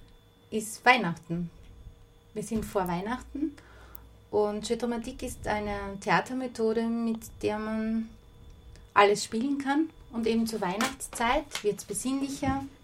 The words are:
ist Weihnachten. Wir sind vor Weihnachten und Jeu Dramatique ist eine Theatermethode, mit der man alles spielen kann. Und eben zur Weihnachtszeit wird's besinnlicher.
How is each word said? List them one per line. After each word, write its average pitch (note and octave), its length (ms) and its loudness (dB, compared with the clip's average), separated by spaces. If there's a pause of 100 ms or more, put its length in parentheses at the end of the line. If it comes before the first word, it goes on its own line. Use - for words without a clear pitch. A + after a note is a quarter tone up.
(520)
ist - 340 -4
Weihnachten. F3 640 2 (840)
Wir G#3+ 80 -4
sind A3 200 -2
vor F#3 240 0
Weihnachten A#3+ 680 -4 (760)
und G#3 400 0
Jeu A#3 60 2
Dramatique A#3+ 480 -4
ist B3 240 -8
eine G3+ 520 -2
Theatermethode, A3+ 840 2
mit A3+ 380 0 (200)
der G#3 160 0
man A3 520 -2 (880)
alles G3+ 260 8
spielen C#4 360 0
kann. C#4+ 300 2 (220)
Und A#3 140 -2
eben A3+ 220 4
zur A3 140 -2
Weihnachtszeit A#3+ 1000 -2
wird's G3+ 220 0
besinnlicher. C4+ 800 -2 (180)